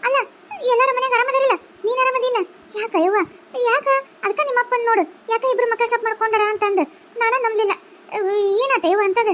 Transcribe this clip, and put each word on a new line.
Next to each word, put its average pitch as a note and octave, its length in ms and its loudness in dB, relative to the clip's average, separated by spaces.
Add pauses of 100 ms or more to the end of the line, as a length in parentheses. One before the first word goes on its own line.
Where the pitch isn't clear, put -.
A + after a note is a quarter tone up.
ಅಲ್ಲ, C5 120 0 (540)
ಎಲ್ಲರ B4 240 2
ಮನ್ಯಾಗ B4+ 220 -2
ಆರಾಮದಾರಿಲ್ಲ, C5 380 2 (300)
ನೀನ್ A#4+ 180 0
ಆರಾಮದಿಲ್ಲ? B4+ 360 0 (400)
ಯಾಕ A4 140 -6 (120)
ಯವ್ವ? G4 140 2 (500)
ಯಾಕ? C5+ 180 0 (380)
ಅದ್ಕ G4+ 220 -2
ನಿಮ್ಮ B4+ 160 0
ಅಪ್ಪನ್ B4 260 -2
ನೋಡು, A4+ 140 2 (280)
ಯಾಕ A4+ 200 0
ಇಬ್ರು B4 200 2
ಮಕ A#4 200 0
ಸಾಪ್ A#4 160 -2
ಮಾಡ್ಕೊಂಡಾರ A4 460 0
ಅಂತಂದು G4+ 300 0 (380)
ನಾನ A4+ 120 2 (120)
ನಂಬ್ಲಿಲ್ಲ. G#4+ 280 0 (440)
ಇವ್ G4+ 120 -2 (340)
ಏನಾತ C5+ 280 0
ಯವ್ವ G4+ 180 2
ಅಂತದ? G#4+ 240 2